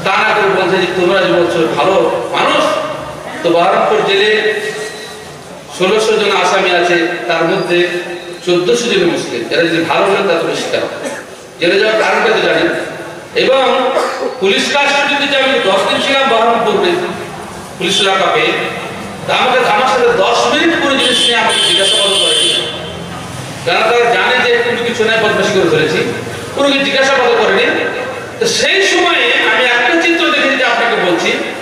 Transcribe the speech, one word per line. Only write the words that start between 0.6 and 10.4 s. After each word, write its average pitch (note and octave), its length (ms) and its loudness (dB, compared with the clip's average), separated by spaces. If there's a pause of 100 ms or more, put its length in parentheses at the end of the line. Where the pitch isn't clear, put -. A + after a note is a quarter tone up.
বলছে F#3 140 0
যে, F3 180 0
"তোমরা F#3 260 2
যে F3 120 2
বলছো E3 420 2
ভালো F#3 360 2 (200)
মানুষ, - 320 0 (800)
তো - 60 2
বহরমপুর - 580 2
জেলে G3+ 460 2 (1200)
ষোলোশো G#3+ 400 2
জন G3 140 2
আসামি F#3 440 2
আছে, F3 320 2 (200)
তার E3 160 0
মধ্যে F3 440 0 (580)
চোদ্দশো F3+ 400 2
জন F#3 200 2
মুসলিম, - 440 -2
এরা E3+ 140 2
যদি E3 200 0
ভালো E3+ 220 0
হন G3 220 2
তা E3+ 60 2
তুমি D#3+ 220 -2